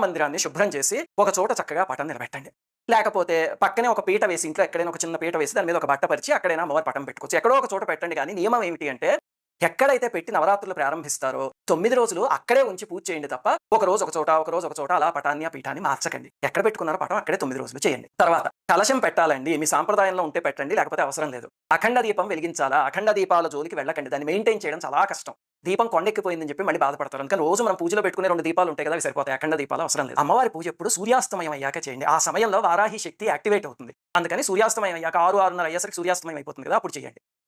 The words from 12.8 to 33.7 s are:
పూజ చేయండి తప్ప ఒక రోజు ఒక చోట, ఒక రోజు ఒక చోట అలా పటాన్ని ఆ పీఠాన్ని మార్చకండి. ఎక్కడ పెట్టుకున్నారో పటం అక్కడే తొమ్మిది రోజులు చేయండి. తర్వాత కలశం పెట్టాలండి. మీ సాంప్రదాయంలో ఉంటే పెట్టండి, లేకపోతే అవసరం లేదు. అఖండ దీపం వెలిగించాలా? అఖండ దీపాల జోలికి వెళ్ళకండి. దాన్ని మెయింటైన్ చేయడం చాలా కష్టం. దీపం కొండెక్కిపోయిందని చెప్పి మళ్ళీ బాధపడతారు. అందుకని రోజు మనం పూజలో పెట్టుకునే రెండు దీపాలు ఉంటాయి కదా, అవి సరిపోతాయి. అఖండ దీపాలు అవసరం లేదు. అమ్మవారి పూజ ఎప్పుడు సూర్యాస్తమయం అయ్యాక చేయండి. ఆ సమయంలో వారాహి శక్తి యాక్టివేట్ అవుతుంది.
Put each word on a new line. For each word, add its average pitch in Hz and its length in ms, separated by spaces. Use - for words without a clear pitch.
పూజ 170 200
చేయండి 156 180
తప్ప 143 200
ఒక 170 80
రోజు 196 200
ఒక - 120
చోట, 160 140
ఒక 156 80
రోజు 170 160
ఒక 151 140
చోట 143 180
అలా 156 180
పటాన్ని 147 280
ఆ 160 100
పీఠాన్ని 139 320
మార్చకండి. 135 420
ఎక్కడ 185 200
పెట్టుకున్నారో - 340
పటం - 180
అక్కడే 190 260
తొమ్మిది 131 200
రోజులు 123 240
చేయండి. 131 220
తర్వాత 170 260
కలశం 208 280
పెట్టాలండి. 156 580
మీ 151 100
సాంప్రదాయంలో 185 600
ఉంటే 156 120
పెట్టండి, 143 340
లేకపోతే 156 280
అవసరం 147 280
లేదు. 123 200
అఖండ 226 280
దీపం 208 320
వెలిగించాలా? 151 460
అఖండ 165 220
దీపాల 185 380
జోలికి 151 320
వెళ్ళకండి. 156 300
దాన్ని 147 200
మెయింటైన్ 214 340
చేయడం 160 220
చాలా 143 180
కష్టం. 180 300
దీపం 196 220
కొండెక్కిపోయిందని 185 640
చెప్పి - 100
మళ్ళీ 170 240
బాధపడతారు. 139 360
అందుకని 156 180
రోజు 170 220
మనం 196 200
పూజలో 185 200
పెట్టుకునే 190 260
రెండు 170 140
దీపాలు 165 280
ఉంటాయి 147 160
కదా, 151 80
అవి 156 140
సరిపోతాయి. 135 300
అఖండ 156 160
దీపాలు 143 280
అవసరం 151 240
లేదు. - 140
అమ్మవారి 175 280
పూజ 170 260
ఎప్పుడు 170 140
సూర్యాస్తమయం 185 720
అయ్యాక 139 300
చేయండి. 131 160
ఆ 151 140
సమయంలో 190 420
వారాహి 196 380
శక్తి - 280
యాక్టివేట్ 190 400
అవుతుంది. 120 280